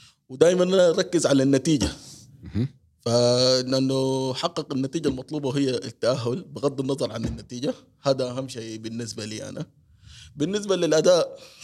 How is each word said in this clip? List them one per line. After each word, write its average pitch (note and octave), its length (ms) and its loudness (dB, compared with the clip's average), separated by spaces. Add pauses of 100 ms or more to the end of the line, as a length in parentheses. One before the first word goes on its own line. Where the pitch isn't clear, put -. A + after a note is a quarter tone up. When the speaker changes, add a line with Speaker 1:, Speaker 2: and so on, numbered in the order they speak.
(280)
Speaker 1:
ودائمًا F3 360 4
أنا F#3 240 4
أركز F3+ 380 2
على C3+ 160 6
النتيجة. C#3 460 2 (540)
Speaker 2:
مهم. A#2+ 260 -4 (320)
Speaker 1:
فلأنه C3 1300 2
حقق D#3+ 380 -6
النتيجة C3+ 360 -4
المطلوبة C3+ 400 -6
وهي C#3 220 0
التأهل، B2 760 -4
بغض C#3+ 360 -4
النظر C3+ 320 -4
عن A#2 120 -8
النتيجة، B2 500 -6 (280)
هذا C3 280 0
أهم C3 180 -8
شيء A2+ 300 -12
بالنسبة A2+ 460 -10
لي G#2 240 -10
أنا. - 180 -10 (680)
بالنسبة F#3+ 400 -2
للأداء، E3 600 2 (260)